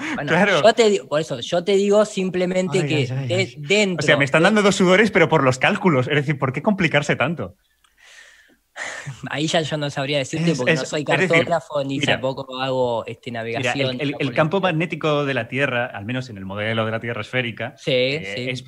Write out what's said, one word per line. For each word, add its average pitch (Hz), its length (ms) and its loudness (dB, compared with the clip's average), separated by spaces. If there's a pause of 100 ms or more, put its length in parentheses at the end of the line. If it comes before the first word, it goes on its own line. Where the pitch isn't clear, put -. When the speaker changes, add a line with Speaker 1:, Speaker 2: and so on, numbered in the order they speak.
(140)
Speaker 1:
bueno, 147 160 -6
Speaker 2:
Claro. 175 320 4
Speaker 1:
yo 226 120 8
te 220 160 4
digo, - 180 0
por 147 120 0
eso, 143 200 -6
yo 175 240 -2
te 202 120 0
digo 202 280 4
simplemente 185 760 0
Speaker 2:
Ay, 160 80 0
Speaker 1:
que - 80 0
Speaker 2:
ay, 127 120 0 (100)
ay, 135 100 -4
Speaker 1:
de-, 117 60 -2
Speaker 2:
ay. - 240 -2
Speaker 1:
dentro 180 460 0
Speaker 2:
O - 20 -2
sea, 151 120 6
me 139 80 2
están 160 160 2
Speaker 1:
de - 60 6
Speaker 2:
dando 214 140 4
dos 196 140 4
sudores, 190 340 6
pero 165 200 6
por 156 120 4
los 127 160 2
cálculos. 156 480 2
Es 151 100 -2
decir, 143 220 -2
¿por 127 140 -2
qué 151 100 -6
complicarse 156 540 2
tanto? 123 400 -4 (1700)
Speaker 1:
Ahí 147 160 -2
ya 165 160 2
yo 151 160 -4
no 147 100 -4
sabría 143 300 -2
decirte 160 320 -2
Speaker 2:
Es, 147 80 0
Speaker 1:
porque 127 160 2
Speaker 2:
es, 131 60 0
Speaker 1:
no 131 60 -4
soy 156 140 -4
Speaker 2:
es 143 60 -6
decir, 170 240 2
Speaker 1:
cartógrafo, 165 520 0
ni 139 160 -4
Speaker 2:
mira, 143 160 0
Speaker 1:
tampoco 131 460 -6
hago, 127 460 -2
este, 117 240 -12
Speaker 2:
mira, 117 100 -8
el, 113 140 -6
Speaker 1:
navegación 127 460 -2
Speaker 2:
el, 147 80 -2 (100)
el 151 80 -2
Speaker 1:
por 127 80 -6
Speaker 2:
campo 160 240 2
Speaker 1:
internet. 180 160 0
Speaker 2:
magnético 156 500 -2
de 139 80 -2
la 117 160 -4
Tierra, 127 380 -2
al 107 180 -10
menos 127 240 -6
en 104 80 -14
el 95 80 -12
modelo 107 400 -2
de 110 60 -4
la 110 100 -4
Tierra 113 220 -6
esférica, 120 560 -6
Speaker 1:
Sí, - 140 -6
Speaker 2:
eh, 135 440 -2
Speaker 1:
sí. 123 140 -6
Speaker 2:
es, 127 180 -8